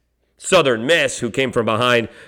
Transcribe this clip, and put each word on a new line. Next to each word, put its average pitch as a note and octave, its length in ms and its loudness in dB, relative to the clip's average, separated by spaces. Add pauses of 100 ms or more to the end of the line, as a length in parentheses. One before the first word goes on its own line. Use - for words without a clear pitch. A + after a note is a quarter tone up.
(380)
Southern C3+ 500 0
Miss, D#3 320 0
who A#2+ 100 -4
came C3 220 -4
from A#2 140 -2
behind A#2 420 0 (200)